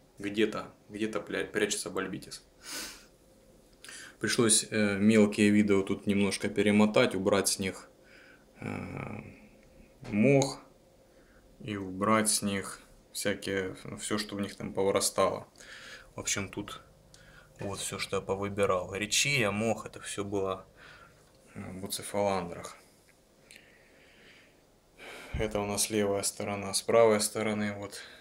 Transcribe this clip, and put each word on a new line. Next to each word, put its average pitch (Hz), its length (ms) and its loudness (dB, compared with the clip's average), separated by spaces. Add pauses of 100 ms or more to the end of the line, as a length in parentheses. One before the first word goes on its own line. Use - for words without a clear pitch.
(180)
где-то, 101 520 -2 (200)
где-то, 107 300 -4
блядь, - 300 -6
прячется 104 380 -2
бальбитис. 95 560 -8 (1800)
Пришлось, 110 500 2
э, 104 260 2
мелкие 104 540 6
видео 101 320 6
тут 101 240 -4
немножко 101 420 0
перемотать, 107 680 4
убрать 95 340 2
с - 100 -2
них, 95 320 -6 (720)
э, 53 60 -8 (1400)
мох 131 540 4 (1000)
и 104 160 -6
убрать 104 540 2
с - 100 2
них 98 400 -4 (320)
всякие, 95 720 -4
ну, 104 140 -10
всё, - 180 -4
что 104 200 -6
в 101 40 -4
них 98 160 -6
там 104 160 -8
повырастало. 98 720 2 (680)
В - 60 -12
общем, 95 280 -4
тут - 320 -12 (800)
вот 98 200 -6
всё, - 180 -6
что - 180 -4
я 95 60 -2
повыбирал. 98 720 -2
Речия, 107 560 0
мох — 107 340 -2
это - 160 -14
всё - 240 -6
было, 98 400 -4 (880)
э, 101 60 -14
в 95 200 -12
буцефаландрах. 95 960 -4 (2500)
Это 107 260 0
у 101 60 -2
нас 104 240 -2
левая 101 320 2
сторона. 101 500 -6
С - 80 -2
правой 110 400 6
стороны 107 540 -2
вот 101 260 -12 (200)